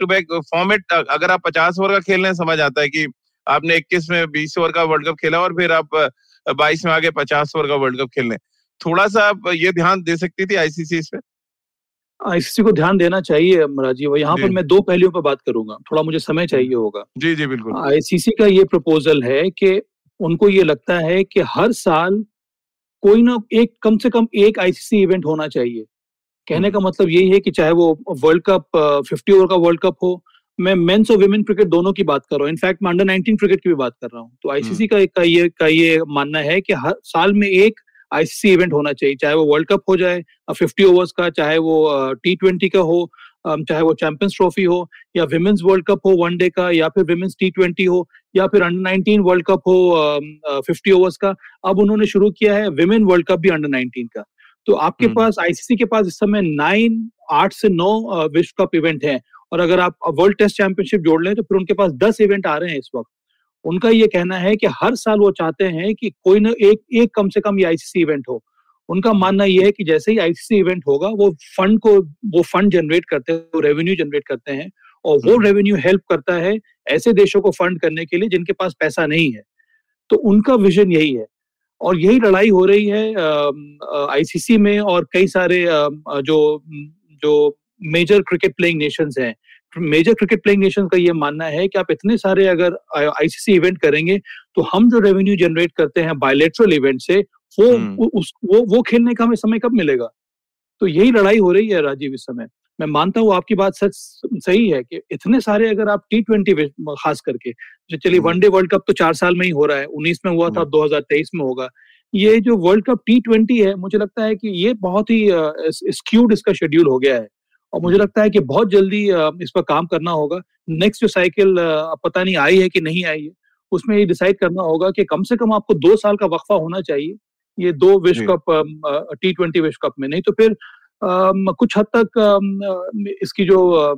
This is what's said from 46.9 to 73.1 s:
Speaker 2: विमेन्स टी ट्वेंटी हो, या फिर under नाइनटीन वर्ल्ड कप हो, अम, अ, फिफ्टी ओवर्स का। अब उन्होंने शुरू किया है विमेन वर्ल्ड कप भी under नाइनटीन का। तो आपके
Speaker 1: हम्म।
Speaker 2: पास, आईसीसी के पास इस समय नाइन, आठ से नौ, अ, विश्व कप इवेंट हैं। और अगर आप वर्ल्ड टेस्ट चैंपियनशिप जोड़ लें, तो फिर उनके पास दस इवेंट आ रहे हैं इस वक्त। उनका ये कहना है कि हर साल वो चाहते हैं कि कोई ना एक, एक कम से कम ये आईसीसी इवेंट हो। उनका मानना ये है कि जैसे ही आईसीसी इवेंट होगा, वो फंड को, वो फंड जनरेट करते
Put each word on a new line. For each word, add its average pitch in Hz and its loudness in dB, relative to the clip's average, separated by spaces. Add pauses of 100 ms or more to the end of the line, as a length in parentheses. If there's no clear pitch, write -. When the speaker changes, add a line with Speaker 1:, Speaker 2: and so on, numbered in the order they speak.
Speaker 2:
विमेन्स 175 -4
टी 185 -2
ट्वेंटी 185 -2
हो, 180 0 (280)
या 190 2
फिर 196 2
under 180 -2
नाइनटीन 190 0
वर्ल्ड 180 2
कप 190 0
हो, 185 4
अम, 151 -2
अ, 139 -4
फिफ्टी 175 -4
ओवर्स 185 4
का। 196 -2 (320)
अब 190 0
उन्होंने 208 2
शुरू 202 2
किया 208 0
है 208 -2
विमेन 185 2
वर्ल्ड 180 2
कप 185 0
भी 170 2
under 151 -2
नाइनटीन 123 -6
का। - -14 (420)
तो 208 4
आपके 170 -2
Speaker 1:
हम्म। 226 2
Speaker 2:
पास, 226 0
आईसीसी 175 -2
के 233 0
पास 220 0
इस - -8
समय 208 -2
नाइन, 214 0 (200)
आठ 156 0
से - -2
नौ, 196 0
अ, 180 -4
विश्व 165 -2
कप 175 -6
इवेंट 156 -2
हैं। 139 -4 (300)
और 170 -2
अगर 180 2
आप 180 -2 (120)
वर्ल्ड 170 2
टेस्ट 208 0
चैंपियनशिप 196 -2
जोड़ 160 2
लें, 202 -2
तो 226 -4
फिर 190 -2
उनके 190 -2
पास 180 0
दस 196 0
इवेंट 202 2
आ 151 -2
रहे 170 -6
हैं 147 -6
इस - -14
वक्त। 117 -10 (540)
उनका 180 -2
ये 226 4
कहना 185 -2
है 190 0
कि 214 -2
हर 185 -2
साल 214 -2
वो 202 4
चाहते 165 -4
हैं 185 -4
कि 208 -8
कोई 196 2
ना 220 0
एक, 214 2 (160)
एक 233 2
कम 202 0
से 202 -2
कम 202 -2
ये 185 2
आईसीसी 170 -4
इवेंट 147 -2
हो। 123 -10 (440)
उनका 196 0
मानना 196 0
ये 190 4
है 202 4
कि 202 -6
जैसे 156 0
ही 226 2
आईसीसी 170 -2
इवेंट 180 0
होगा, 143 0
वो 202 2
फंड 196 -2
को, 202 4
वो 202 -2
फंड 196 0
जनरेट 165 0
करते 151 -4